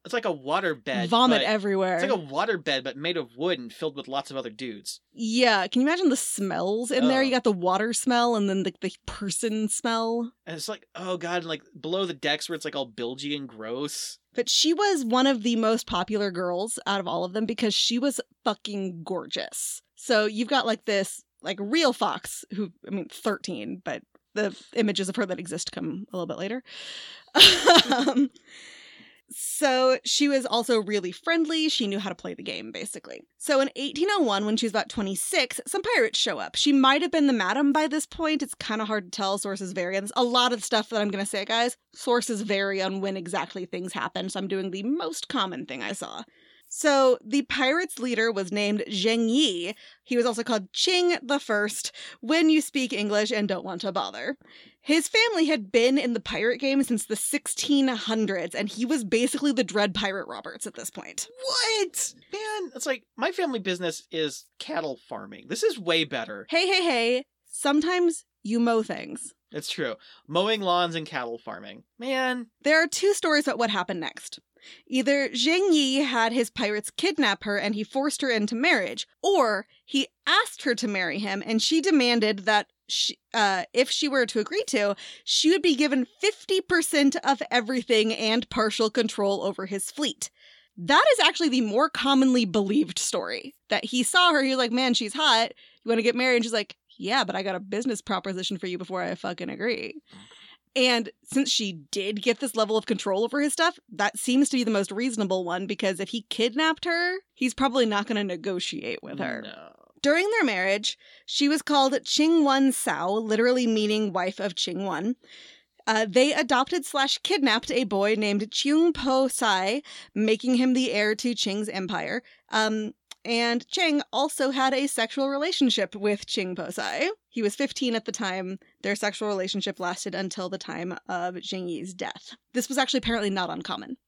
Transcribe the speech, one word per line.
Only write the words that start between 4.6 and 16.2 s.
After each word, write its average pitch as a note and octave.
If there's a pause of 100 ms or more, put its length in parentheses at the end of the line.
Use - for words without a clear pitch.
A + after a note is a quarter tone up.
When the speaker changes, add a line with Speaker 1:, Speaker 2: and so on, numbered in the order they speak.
Speaker 2:
Yeah, A3
can B3
you C4+
imagine F4
the C4+
smells G3+
in B3+
there? C4
Speaker 1:
Ugh. C4+
Speaker 2:
You C4
got B3
the A3
water F#3+
smell A#3+
and G3+
then F#3+
the, F#3
the F#3+ (120)
person G#3+
smell. A3+ (140)
Speaker 1:
And E3
it's D#3
like, -
oh F#3
God, E3+
and E3+
like D#3+ (160)
below F3+
the E3+
decks D3
where E3+
it's -
like D3
all C3+
bilgy C3
and C#3
gross. A#2+ (160)
Speaker 2:
But A#3+
she D#4
was F#4
one B3+
of B3+
the A#3
most A3+
popular G3+